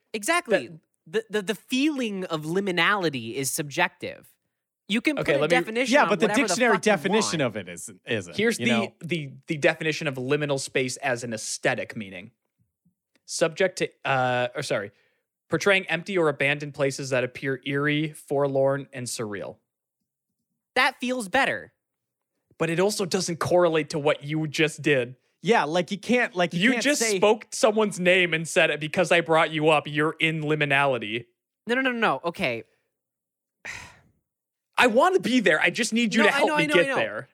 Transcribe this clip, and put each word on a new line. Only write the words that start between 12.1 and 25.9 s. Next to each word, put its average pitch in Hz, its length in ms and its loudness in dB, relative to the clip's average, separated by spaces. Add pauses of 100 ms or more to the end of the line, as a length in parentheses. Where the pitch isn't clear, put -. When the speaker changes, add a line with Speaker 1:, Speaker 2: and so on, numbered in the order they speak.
Speaker 2:
Subject 170 540 -2
to, 165 100 -2 (160)
uh, 127 500 0
or 151 80 -6
sorry, 117 280 -4 (580)
portraying 185 380 0
empty 175 320 -2
or 165 100 4
abandoned 143 460 -2
places 139 360 -2
that 123 140 2
appear 135 400 -6
eerie, 147 480 -2
forlorn, 139 800 0
and 127 140 -10
surreal. 104 500 -8 (1160)
Speaker 1:
That 262 260 2
feels 247 280 -4
better. 165 440 -2 (840)
Speaker 2:
But 165 100 -2
it 165 120 0
also 208 260 0
doesn't 175 320 -2
correlate 165 520 4
to 165 80 -4
what 143 260 0
you 156 220 -4
just 151 360 0
did. 131 320 0 (260)
Speaker 3:
Yeah, 196 240 2
like, 170 260 -2